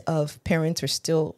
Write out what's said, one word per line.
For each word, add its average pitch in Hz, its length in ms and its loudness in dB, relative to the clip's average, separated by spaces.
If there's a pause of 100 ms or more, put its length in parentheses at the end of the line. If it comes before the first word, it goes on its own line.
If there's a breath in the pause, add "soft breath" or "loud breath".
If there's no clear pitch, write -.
of 151 380 -2
parents 165 400 0
are 139 40 0
still 160 500 0